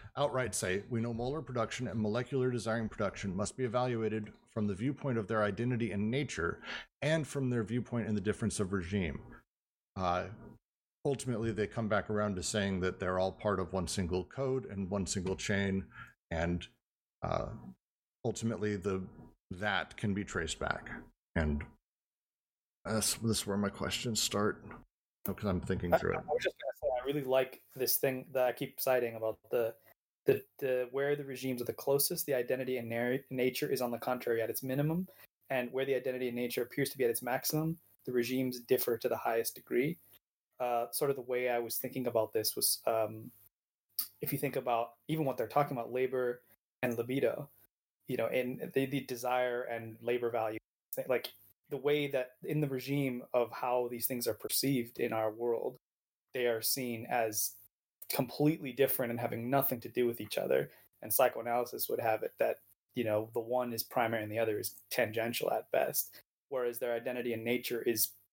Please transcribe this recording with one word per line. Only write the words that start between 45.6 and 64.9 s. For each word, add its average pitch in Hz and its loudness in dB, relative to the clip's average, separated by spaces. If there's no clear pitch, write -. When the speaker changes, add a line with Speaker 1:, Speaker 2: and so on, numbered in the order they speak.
Speaker 2:
about, 117 -6
labor 127 0
and 120 0
libido, 127 0
you 127 -2
know, 113 0
and 123 -2
the, 135 4
the 135 -2
desire 123 -2
and 113 -8
labor 120 0
value, 113 0
like, 123 0
the 147 -4
way 147 2
that 135 -2
in 151 0
the 147 2
regime 131 0
of 117 4
how 123 0
these 120 -4
things 120 -2
are 110 2
perceived 123 0
in 123 0
our 110 2
world, 117 -2
they 123 2
are 113 2
seen 120 -2
as 113 0
completely 147 2
different 127 2
and 117 -2
having 117 -2
nothing 135 2
to 120 -10
do 123 2
with 117 0
each - -4
other. - 2
And 117 -4
psychoanalysis 120 2
would 117 0
have 113 2
it 113 -4
that, 113 2
you 120 0
know, 107 2
the 120 0
one 120 -2
is 113 -4
primary 113 0
and 107 -6
the 110 -2
other 110 0
is - -6